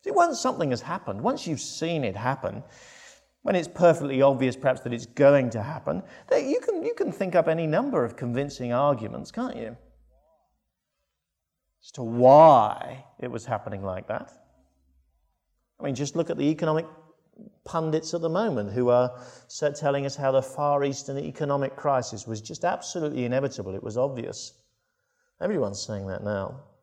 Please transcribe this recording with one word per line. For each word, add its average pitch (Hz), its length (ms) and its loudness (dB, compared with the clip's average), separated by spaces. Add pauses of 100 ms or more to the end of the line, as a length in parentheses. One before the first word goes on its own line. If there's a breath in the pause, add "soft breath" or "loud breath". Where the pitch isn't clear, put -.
See, 392 80 -6
once 339 280 4
something 180 320 -2
has 117 100 -2
happened, 120 400 -8
once 220 260 -4
you've 151 140 -4
seen 160 420 -4
it 98 120 -4
happen, 117 480 -4 (800 loud breath)
when 196 120 0
it's 170 140 -2
perfectly 143 520 4
obvious 131 360 4
perhaps 127 240 0
that 120 120 -6
it's 117 120 -8
going 139 460 6
to 107 120 -4
happen, 151 400 -6 (260 loud breath)
then 262 200 2
you 453 100 0
can, 392 240 -4
you 466 100 -4
can 370 180 -4
think 180 240 -4
up 165 120 4
any 165 200 0
number 185 360 0
of 113 140 -6
convincing 127 560 -4
arguments, 123 580 -2
can't 247 240 -8
you? 113 220 -12 (2000)
As - 80 -20
to 131 120 -10
why 127 1040 8 (140)
it 123 120 -8
was 117 140 -10
happening 104 360 -6
like 95 260 -8
that. 113 240 -8 (1500)
I - 40 -12
mean, 143 100 -4
just 139 220 -6
look 165 140 -2
at 165 80 -4
the 139 120 2
economic 156 360 0 (800)
pundits 160 480 -2
at 170 80 -4
the 165 80 -2
moment 160 420 -2
who 120 180 0
are 123 260 4 (320 loud breath)
sa-, - 220 -2
telling 143 360 -2
us 139 100 -6
how 135 160 0
the 131 100 4
Far 143 420 -2
Eastern 139 360 -4
economic 143 560 -4
crisis 123 500 -2
was 110 160 -8
just 160 240 -10
absolutely 151 600 -4
inevitable. 120 500 -4
It 98 80 -10
was 107 140 -6
obvious. 127 560 -6 (840)
Everyone's 139 420 -2
saying 98 260 -8
that 95 160 -8
now. 101 380 -6 (220)